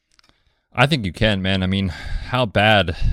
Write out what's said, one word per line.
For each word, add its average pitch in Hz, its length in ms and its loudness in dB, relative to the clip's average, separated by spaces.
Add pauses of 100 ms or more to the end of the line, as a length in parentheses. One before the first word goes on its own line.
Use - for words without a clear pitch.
(760)
I 127 120 4
think 143 180 0
you 85 80 -4
can, 107 280 0
man. 95 200 0
I 92 60 0
mean, 95 220 0
how - 560 -6
bad 101 500 2 (180)